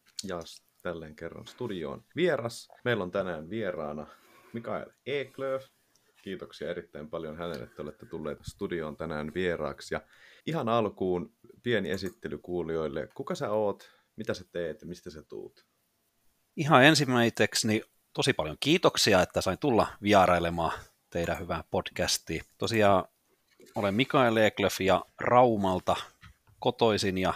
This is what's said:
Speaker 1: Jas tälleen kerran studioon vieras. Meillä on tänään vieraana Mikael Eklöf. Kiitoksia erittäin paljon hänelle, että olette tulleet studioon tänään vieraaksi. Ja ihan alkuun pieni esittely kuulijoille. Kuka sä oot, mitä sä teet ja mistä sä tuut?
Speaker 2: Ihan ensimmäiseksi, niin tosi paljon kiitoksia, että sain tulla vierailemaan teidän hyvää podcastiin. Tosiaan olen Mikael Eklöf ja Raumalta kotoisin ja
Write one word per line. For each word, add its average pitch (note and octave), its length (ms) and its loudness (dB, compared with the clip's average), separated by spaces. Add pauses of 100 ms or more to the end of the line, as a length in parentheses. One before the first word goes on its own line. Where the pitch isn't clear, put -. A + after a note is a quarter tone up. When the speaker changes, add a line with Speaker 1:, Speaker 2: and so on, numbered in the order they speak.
(240)
Speaker 1:
Jas F2 380 -10 (200)
tälleen D#2+ 340 -10
kerran E2 300 -14
studioon F2 580 -8 (120)
vieras. C#3 520 -4 (160)
Meillä A2+ 200 0
on F2+ 60 -8
tänään F2 400 -4
vieraana D#2 560 -6 (460)
Mikael A2 380 -8 (160)
Eklöf. C3+ 600 -6 (560)
Kiitoksia - 480 -10
erittäin D2+ 400 -10
paljon D#2+ 260 -8
hänelle, E2 280 -8
että - 180 -14
olette - 240 -14
tulleet D2+ 360 -8
studioon E2 540 -6
tänään D#2 380 -6
vieraaksi. D#2+ 600 -4
Ja D2+ 60 -2 (460)
ihan D3+ 220 -2
alkuun F#2+ 640 0 (300)
pieni G2 280 0
esittely F2+ 480 -6
kuulijoille. D#2+ 760 -4
Kuka D#3 200 -8
sä C3 160 -6
oot, G#2 400 -2 (260)
mitä G#2+ 180 -6
sä F#2+ 180 -16
teet E2 280 -6
ja D#2 60 -16
mistä F2 240 -14
sä D#2 120 -16
tuut? - 440 -18 (880)
Speaker 2:
Ihan C#3 280 6
ensimmäiseksi, B2 840 4
niin G#2+ 140 2 (300)
tosi - 200 0
paljon D#2 280 -4
kiitoksia, C3+ 600 4
että F2 180 0
sain F#2 180 -2
tulla A2 280 4 (160)
vierailemaan F2 680 4 (380)
teidän E2+ 280 -2
hyvää E2+ 320 -6
podcastiin. - 720 -2 (160)
Tosiaan G#2 460 4 (720)
olen G2+ 200 0
Mikael B2 420 2
Eklöf G2+ 440 2
ja F#2 240 4 (160)
Raumalta G#2 760 4 (600)
kotoisin G#2 600 2
ja F2+ 180 0